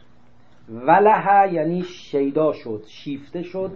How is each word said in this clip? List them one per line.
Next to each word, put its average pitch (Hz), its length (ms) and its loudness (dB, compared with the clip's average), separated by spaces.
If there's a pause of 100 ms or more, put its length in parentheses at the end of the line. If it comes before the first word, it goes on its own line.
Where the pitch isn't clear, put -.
(680)
وله 190 840 4
یعنی 170 300 -2
شیدا 143 680 -2
شد، 110 360 -10
شیفته 143 540 -12
شد 190 340 -8